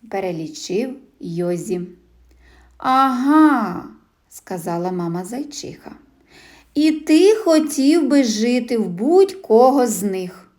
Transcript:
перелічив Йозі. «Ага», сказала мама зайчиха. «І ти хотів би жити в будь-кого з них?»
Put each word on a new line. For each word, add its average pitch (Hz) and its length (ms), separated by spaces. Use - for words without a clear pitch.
перелічив 185 840
Йозі. 175 600
«Ага», 262 1040
сказала 175 640
мама 175 320
зайчиха. 240 720
«І 302 180
ти 330 420
хотів 311 760
би 277 160
жити 240 540
в 196 100
будь-кого 254 1000
з 190 160
них?» 190 560